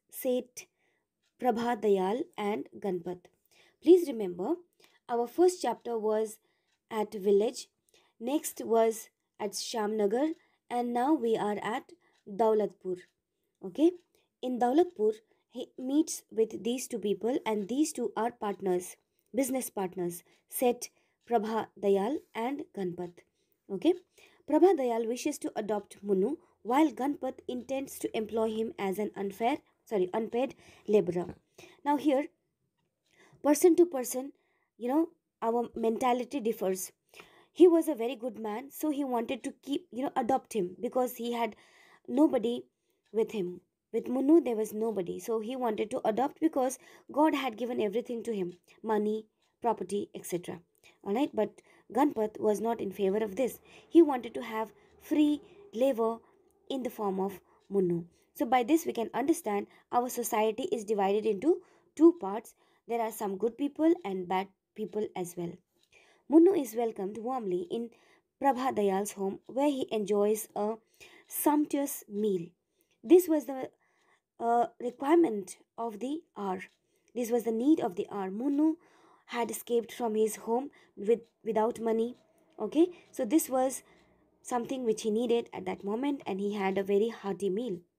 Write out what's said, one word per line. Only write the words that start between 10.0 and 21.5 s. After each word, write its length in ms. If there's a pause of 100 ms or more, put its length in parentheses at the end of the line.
and 240
now 200
we 220
are 280
at 300 (360)
Daulatpur. 680 (680)
Okay, 260 (500)
in 180
Daulatpur, 540 (360)
he 280
meets 540
with 320
these 240
two 120
people, 460
and 220
these 240
two 240
are 160
partners, 640 (380)
business 360
partners, 540 (240)
Seth 420 (400)
Prabha 380 (140)